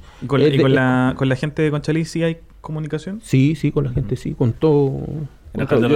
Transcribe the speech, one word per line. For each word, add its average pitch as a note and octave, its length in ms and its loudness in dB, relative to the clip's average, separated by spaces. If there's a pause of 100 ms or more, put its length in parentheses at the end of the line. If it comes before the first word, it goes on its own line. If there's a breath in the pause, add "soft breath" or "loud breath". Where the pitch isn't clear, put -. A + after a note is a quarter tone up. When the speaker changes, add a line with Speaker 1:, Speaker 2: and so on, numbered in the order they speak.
(220 loud breath)
Speaker 1:
¿Y - 40 -10
con, C3 160 2
Speaker 2:
Es C#3+ 60 6
Speaker 1:
y D3+ 100 4
Speaker 2:
de, C#3 60 4
Speaker 1:
con C3+ 80 4
Speaker 2:
es C#3 40 4
Speaker 1:
la, B2+ 400 2
con C3+ 140 0
la C3 60 2
gente D#3 260 -4
de D#3 80 2
Conchalí D#3 360 -2
sí D#3+ 180 -4
hay E3 140 -2 (220)
comunicación? D#3 640 -8
Speaker 2:
Sí, C3+ 320 2
sí, C#3+ 160 -2
con C#3 140 0
la B2 60 -4
gente B2+ 260 -2
sí, D3+ 160 -6
con B2+ 180 0
todo. C#3+ 460 2
Speaker 3:
El C#3 560 -10
Speaker 2:
con C#3 80 -4
Speaker 3:
alcalde B2+ 260 2
Speaker 2:
todo. - 20 2
Yo D3 60 4